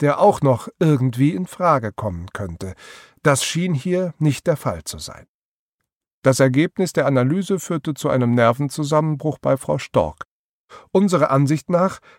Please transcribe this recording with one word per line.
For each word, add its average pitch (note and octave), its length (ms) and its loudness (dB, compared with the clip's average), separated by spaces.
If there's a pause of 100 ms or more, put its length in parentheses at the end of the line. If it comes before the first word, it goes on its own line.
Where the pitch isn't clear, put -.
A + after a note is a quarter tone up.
der C#3+ 180 2
auch G3+ 220 4
noch C3 260 2 (120)
irgendwie C3+ 540 2
in F#3 140 -6
Frage C#3 460 0
kommen F#2 400 -8
könnte. F#2 400 -10 (500)
Das C#3 220 2
schien F3 280 -2
hier F3 460 -2
nicht D3+ 260 0
der D#3+ 120 2
Fall F2 260 -8
zu - 160 -12
sein. - 260 -16 (960)
Das C3 200 2
Ergebnis D3+ 500 2
der D3 140 0
Analyse D3 540 0
führte D#3+ 340 -6
zu - 160 -4
einem B2 220 2
Nervenzusammenbruch C#3+ 1080 0
bei C3+ 160 0
Frau D3 220 -4
Stork. - 480 -2 (680)
Unserer F3+ 400 2
Ansicht C#3+ 380 0
nach F3+ 300 0 (200)